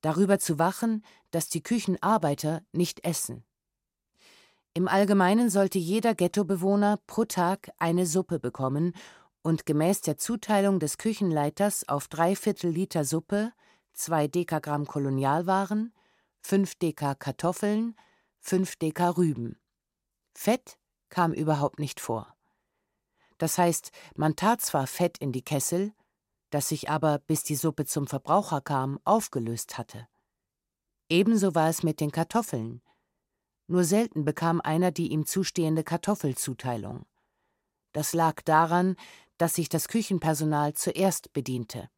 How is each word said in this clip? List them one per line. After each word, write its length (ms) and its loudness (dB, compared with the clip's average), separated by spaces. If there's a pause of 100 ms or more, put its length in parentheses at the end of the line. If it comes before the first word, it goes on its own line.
darüber 380 4
zu 180 -2
wachen, 480 0 (240)
dass 180 -4
die 140 -4
Küchenarbeiter 1080 0
nicht 340 -2
essen. 380 -4 (1300)
Im 140 0
Allgemeinen 640 4
sollte 260 2
jeder 380 0
Ghettobewohner 920 2
pro 200 -2
Tag 520 -2
eine 300 2
Suppe 320 -2
bekommen 560 -2 (480)
und 240 0
gemäß 340 2
der 160 -4
Zuteilung 600 0
des 180 -4
Küchenleiters 920 -2
auf 200 -4
drei 280 0
Viertel 360 -2
Liter 340 -2
Suppe 480 -2 (380)
zwei 360 0
Dekagramm 600 -2
Kolonialwaren, 1040 0 (480)
fünf 320 2
Deka 400 -2
Kartoffeln, 840 -2 (440)
fünf 360 -2
Deka 360 0
Rüben. 480 0 (760)
Fett 440 -2 (300)
kam 220 2
überhaupt 460 0
nicht 220 -6
vor. 360 -8 (1000)
Das 220 -2
heißt, 320 2 (240)
man 200 0
tat 260 2
zwar 260 0
Fett 320 -2
in 120 -4
die 120 -4
Kessel, 500 -2 (560)
das 200 -2
sich 200 -4
aber, 300 2
bis 240 -2
die 120 -2
Suppe 300 -2
zum 220 -4
Verbraucher 520 0
kam, 440 -2
aufgelöst 720 -2
hatte. 300 -14 (1000)
Ebenso 460 4
war 160 4
es 140 -4
mit 160 0
den 120 -2
Kartoffeln. 720 -4 (840)
Nur 160 2
selten 420 2
bekam 340 0
einer 320 2
die 200 -2
ihm 160 -2
zustehende 560 0
Kartoffelzuteilung. 1200 -4 (840)
Das 220 -4
lag 280 2
daran, 540 4 (420)
dass 160 2
sich 160 -2
das 200 -2
Küchenpersonal 840 0
zuerst 580 0
bediente. 680 -6